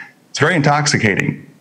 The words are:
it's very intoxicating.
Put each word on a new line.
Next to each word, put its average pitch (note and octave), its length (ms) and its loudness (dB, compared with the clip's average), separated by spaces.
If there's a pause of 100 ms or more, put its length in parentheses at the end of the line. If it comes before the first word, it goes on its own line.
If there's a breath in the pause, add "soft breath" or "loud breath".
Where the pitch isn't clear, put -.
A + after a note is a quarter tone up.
(300 loud breath)
it's - 100 -6
very E3+ 160 2
intoxicating. C#3+ 880 0 (140)